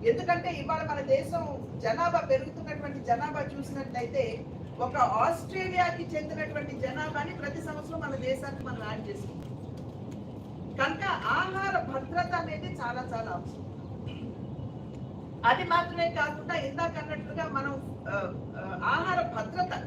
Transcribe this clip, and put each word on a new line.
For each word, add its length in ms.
ఎందుకంటే 440
ఇవాళ 380
మన 100
దేశం 680
జనాభా 380
పెరుగుతున్నటువంటి 800
జనాభా 440
చూసినట్లయితే, 840
ఒక 180
ఆస్ట్రేలియాకి 1200
చెందినటువంటి 640
జనాభాని 500
ప్రతి 320
సంవత్సరం 380
మన 140
దేశానికి 500
మనం 180
యాడ్ 260
చేసుకుంటాం. 340
కనుక 240
ఆహార 540
భద్రత 560
అనేది 320
చాలా 340
చాలా 160
అవసరం. 320
అది 180
మాత్రమే 460
కాకుండా, 440
ఇందాక 440
అన్నట్లుగా 500
మనం, 600
ఆ, 40
ఆ, 280
ఆహార 360
భద్రత 680